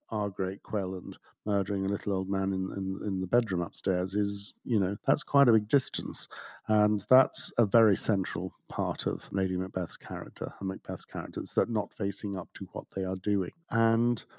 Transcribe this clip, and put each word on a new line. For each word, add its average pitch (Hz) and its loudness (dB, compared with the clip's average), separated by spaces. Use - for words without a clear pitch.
our 104 -2
great 95 -4
Quelland 95 -4
murdering 101 0
a 95 0
little 101 -2
old 95 -2
man 98 0
in, 95 -2
in, 95 -4
in 95 -2
the 92 -2
bedroom 98 2
upstairs 90 -2
is, 101 -2
you 113 0
know, 98 0
that's - 2
quite 139 4
a 117 6
big 107 2
distance. - -2
And 107 4
that's - 4
a 117 6
very 107 6
central 95 -2
part 92 -4
of 90 -4
Lady 95 0
Macbeth's 92 -4
character, - -8
and 95 -2
Macbeth's 95 -6
character, 87 -6
is 95 -8
that 101 2
not 110 -2
facing 98 -6
up 90 -10
to 95 -10
what 101 -8
they 95 -2
are 92 -2
doing. 95 0
And 117 2